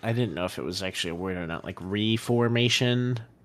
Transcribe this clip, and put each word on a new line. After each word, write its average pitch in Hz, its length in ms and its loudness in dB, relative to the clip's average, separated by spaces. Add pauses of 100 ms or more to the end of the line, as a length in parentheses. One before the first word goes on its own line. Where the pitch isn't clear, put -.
I 113 100 0
didn't 113 220 0
know 87 100 -2
if - 140 -4
it 64 60 -6
was 90 180 -4
actually 92 280 -4
a 85 40 -4
word 92 240 -4
or 85 80 -4
not, 82 180 -4
like, - 160 -8
reformation, 120 1400 2 (260)